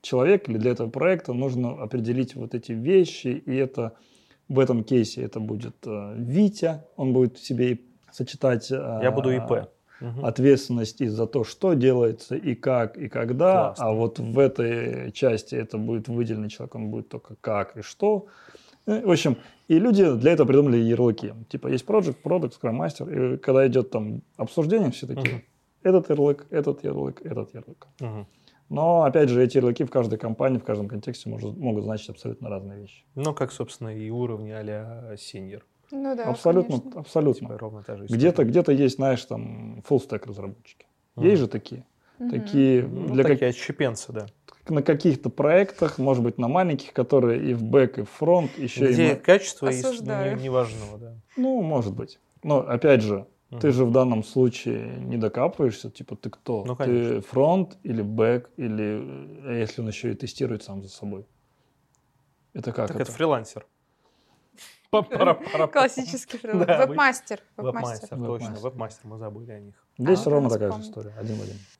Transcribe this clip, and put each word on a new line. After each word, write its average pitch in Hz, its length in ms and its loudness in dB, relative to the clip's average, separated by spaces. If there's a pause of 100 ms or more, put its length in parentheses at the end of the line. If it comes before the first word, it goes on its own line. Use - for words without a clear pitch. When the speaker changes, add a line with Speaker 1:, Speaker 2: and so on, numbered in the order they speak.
Speaker 1:
человек 165 480 2
или 113 100 -2
для 117 120 2
этого 117 180 -2
проекта 156 460 0
нужно 123 360 -2 (120)
определить 120 540 -4
вот 117 180 -10
эти 120 180 -8
вещи, 151 560 2
и 127 260 -4
это 131 380 -2 (560)
в 135 100 2
этом 123 260 4
кейсе 123 380 2
это 113 180 -8
будет, 113 340 -8 (120)
э, 104 320 -10
Витя, 160 680 0 (120)
он 131 160 -2
будет 123 260 4
в - 60 -20
себе 123 280 0
и 117 140 -6 (260)
сочетать... - 580 -2
э, 123 320 -4
Speaker 2:
Я 127 80 4
буду 131 200 0
И 127 100 0
П. 117 280 -2 (320)
Мгм. 123 240 -10
Speaker 1:
ответственность 123 800 2
и 127 60 0
за 110 180 -2
то, 117 180 -2
что 185 300 0
делается, 123 640 2
и 135 180 -4
как, 120 440 -2
и 143 100 -10
когда, 127 440 0 (160)
Speaker 2:
Классно. - 180 -6
Speaker 1:
а 110 60 2
вот 113 260 0
в 117 200 -2
этой 120 760 0
части 117 420 0
это 113 240 -6
будет 113 300 -4
выделенный 113 420 -4
человек, - 240 -14
он 110 160 -8
будет 113 180 -8
только 113 320 -16
как 104 360 -4
и 110 60 -12
что. 202 440 -2 (600)
Э, 214 160 -2
в 208 80 2
общем, 151 280 2 (300)
и 160 100 6
люди 202 260 6 (120)
для 131 160 6
этого 147 160 6
придумали 139 280 6
ярлыки. 117 560 2 (160)
Типа 131 200 -8
есть 131 180 -2
project, 190 360 2
product, 156 380 -2
scrum 117 180 -2
master, 143 560 -4
и - 40 -6
когда 135 280 4
идет 127 240 2
там 110 300 -4 (160)
обсуждение, 165 540 0
все 127 160 -10
такие, 127 300 -4
Speaker 2:
Мгм. 113 60 -12 (420)
Speaker 1:
«Этот 185 260 4
ярлык, 143 400 2
этот 147 340 -2
ярлык, 139 400 -6
этот 113 300 -8
ярлык». - 320 -20 (140)
Speaker 2:
Мгм. 107 260 -10 (420)
Speaker 1:
Но, 165 360 4
опять 147 260 4
же, 123 120 4
эти 127 160 4
ярлыки 123 260 2
в 123 60 -6
каждой 113 280 0
компании, 123 400 -2
в 104 60 -8
каждом 104 240 -4
контексте 113 420 -10
может, 110 260 -8
могут 113 280 -4
значить 107 260 -8
абсолютно 113 400 -12
разные 101 300 -12
вещи. - 240 -20 (100)
Speaker 2:
Ну, 147 180 -4
как, 131 200 -6
собственно, - 440 -10
и 110 140 -8
уровни 113 400 -6
а-ля 110 680 -12
сеньор. - 460 -16 (260)
Speaker 3:
Ну 269 260 -6
да, 233 80 -8
Speaker 1:
Абсолютно, 170 560 2
Speaker 3:
конечно. 135 200 -14
Speaker 1:
абсолютно. 147 480 0
Speaker 2:
Типа 110 100 -12
ровно 107 240 -12
та 107 140 -12
же 101 100 -14
история. 113 120 0
Speaker 1:
Где-то, 165 260 4
где-то 123 280 4
есть, 135 240 4
знаешь, 131 300 0
там, 113 600 -12
фуллстек 120 400 0
разработчики. 101 600 -16 (280)
Speaker 2:
Мгм. 135 120 0
Speaker 1:
Есть 185 160 6
же 117 60 0
такие? 123 360 -10 (340)
Speaker 3:
Мгм. - 120 -6
Speaker 1:
Такие 127 520 4
Speaker 2:
Ну, 156 320 -6
Speaker 1:
для 135 80 4
Speaker 2:
такие 135 160 6
Speaker 1:
как- 127 120 2
Speaker 2:
отщепенцы, 123 640 -6
да. 107 140 -10 (440)
Speaker 1:
на 147 120 2
каких-то 143 460 2
проектах, 165 720 2
может 131 260 2
быть, 117 140 -2
на 123 100 0
маленьких, 165 460 0
которые 127 560 2
и 123 40 0
в 117 80 -4
бэк, 123 360 4
и 104 40 -6
в 104 80 -8
фронт, 165 460 2
еще 135 300 0
и 127 80 6
Speaker 2:
Где 156 160 6
Speaker 1:
на- 139 60 0
Speaker 2:
качество 185 520 2
и 131 60 0
с-, 127 100 -4
Speaker 3:
Осуждаю. 202 540 -4
Speaker 2:
не, 131 60 -8
неважного, 110 540 -2
да. 117 160 -18 (220)
Speaker 1:
Ну, 254 260 0
может 123 320 -2
быть. - 240 -12 (240)
Но, - 180 2
опять 120 420 4
же, 104 240 -4 (240)
ты 120 180 -4
Speaker 2:
Мгм. 135 40 4
Speaker 1:
же 127 120 4
в 117 80 2
данном 123 320 4
случае 120 760 -2
не 123 180 -6
докапываешься, 117 720 -2
типа, - 260 -16
ты - 140 -12
кто? 110 360 -8
Speaker 2:
Ну, 123 80 -6
Speaker 1:
Ты 135 100 -4
Speaker 2:
конечно. 120 360 0
Speaker 1:
фронт 160 640 0
или 113 180 -4
бэк, 113 540 0
или, 123 960 -6
э, 117 80 -2
если 113 220 -4
он 113 60 -4
еще 110 200 -6
и 107 60 -2
тестирует 117 500 -6
сам 98 180 -12
за 95 60 -16
собой? 101 380 -14 (1300)
Это 117 180 -8
как 110 160 -4
Speaker 2:
Так - 80 -8
Speaker 1:
это? - 60 -4
Speaker 2:
это 127 100 -6
фрилансер. 135 540 -4 (1200)
Па-пара-пара-пам. 180 800 2
Speaker 3:
Классический 262 680 -2
фриланс. 214 280 0
Speaker 2:
Да, - 120 4
вы- 262 80 6
Speaker 3:
Веб-мастер, 262 540 0 (160)
Speaker 2:
Веб-мастер, - 80 -10
Speaker 3:
веб-мастер. 123 440 -6
Speaker 2:
точно, 120 200 -8
Speaker 1:
Веб-мастер. 113 420 -8
Speaker 2:
веб-мастер, 113 380 -12
мы 110 100 -16
забыли 110 340 -14
о 107 80 -16
них. 101 140 -20 (240)
Speaker 1:
Здесь 170 280 2
Speaker 3:
А, 151 40 2
Speaker 1:
ровно 143 180 4
Speaker 3:
надо 113 60 2
Speaker 1:
такая 104 180 0
же 98 100 -6
Speaker 3:
вспомнить. - 80 -14 (180)
Speaker 1:
история, 104 120 -18
один 107 160 -6
в 107 60 -8
один. 101 140 -12 (240)